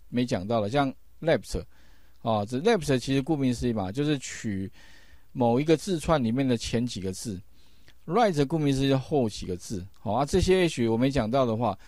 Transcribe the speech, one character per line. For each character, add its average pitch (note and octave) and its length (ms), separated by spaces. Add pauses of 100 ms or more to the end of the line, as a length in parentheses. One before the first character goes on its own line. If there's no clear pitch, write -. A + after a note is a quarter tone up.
没 B2 160
讲 G#2+ 200
到 A#2 140
的， G2+ 100
像 C#3 240 (280)
Labs， B2+ 420 (600)
哦， G#2+ 220
这 B2 120
Labs D3 420
其 C3+ 140
实 C3+ 80
顾 D3+ 160
名 C3 180
思 B2 140
义 - 20
嘛， G2 180
就 B2+ 140
是 D3 160
取 G2 500 (600)
某 A#2+ 300
一 - 20
个 D#3+ 140
字 F#3 200
串 D3+ 240
里 A2+ 80
面 C3 160
的 B2 120
前 A#2+ 280
几 A2+ 140
个 F#2+ 140
字， F#2+ 280 (640)
right D#3+ 400
顾 D#3 140
名 C#3+ 160
思 C3+ 80
义 C3+ 60
是 C3+ 80
后 C3 320
几 - 160
个 F2+ 100
字， F#2 300 (120)
好， - 140
啊， B2+ 140
这 F3+ 160
些 F#3 180
也 F3 80
许 B2+ 220
我 A2+ 80
没 C3 120
讲 B2 200
到 C3 160
的 A2+ 100
话， A2 220 (100)